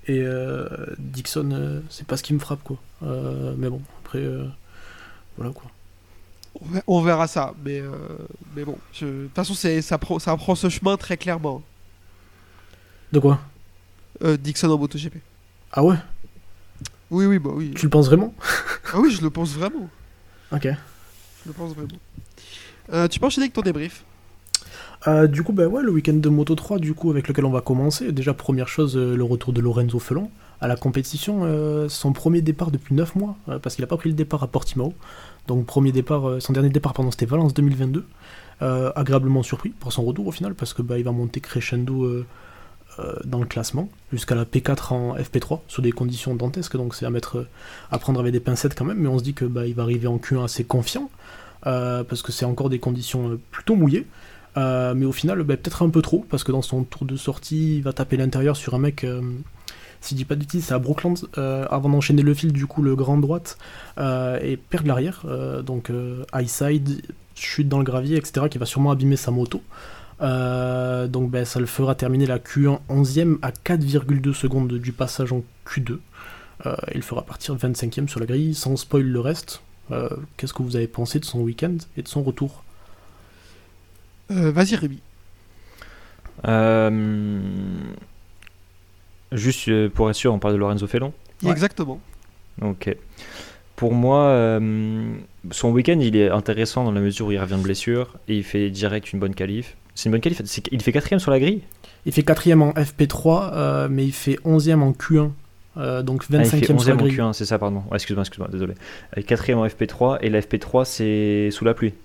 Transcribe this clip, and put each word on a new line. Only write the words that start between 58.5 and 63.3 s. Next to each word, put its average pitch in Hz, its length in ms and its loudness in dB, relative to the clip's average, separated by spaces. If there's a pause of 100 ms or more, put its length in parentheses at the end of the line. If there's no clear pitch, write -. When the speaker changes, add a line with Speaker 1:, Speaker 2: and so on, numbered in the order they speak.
Speaker 1:
sur 127 180 -6
un 127 60 0
mec, 147 240 0
euh, 123 180 -4 (800)
si - 160 -6
je - 40 -2
dis 131 40 -4
pas 147 120 -2
de 147 40 -2
bêtises, 160 280 -4
c'est 131 60 -2
à 127 60 2
Brooklands, 151 360 0 (220)
euh, 135 320 -2
avant 139 200 0
d'enchaîner 143 320 6
le 147 120 6
fil, 151 200 2
du 139 120 0
coup, 151 160 -2
le 135 140 4
grand 135 220 2
droite, 160 400 0 (400)